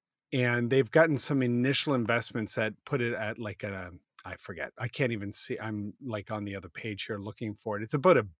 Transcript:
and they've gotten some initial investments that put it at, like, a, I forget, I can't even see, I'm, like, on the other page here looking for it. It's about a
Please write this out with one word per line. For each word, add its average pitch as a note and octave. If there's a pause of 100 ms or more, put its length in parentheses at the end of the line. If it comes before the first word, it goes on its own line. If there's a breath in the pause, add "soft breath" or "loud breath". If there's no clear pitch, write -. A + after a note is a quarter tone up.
(320)
and A#2+
they've C3
gotten D#3
some C#3
initial B2+
investments A#2
that A2 (100)
put C#3
it A#2
at, G#2+
like, G#2
a, F#2+ (340)
I F#2
forget, -
I B2+
can't B2
even G2+
see, -
I'm, G#2 (100)
like, G#2+
on G#2+
the G2
other F#2+
page -
here G#2+
looking G#2
for G#2
it. G#2
It's A2
about D3+
a G#2+ (140)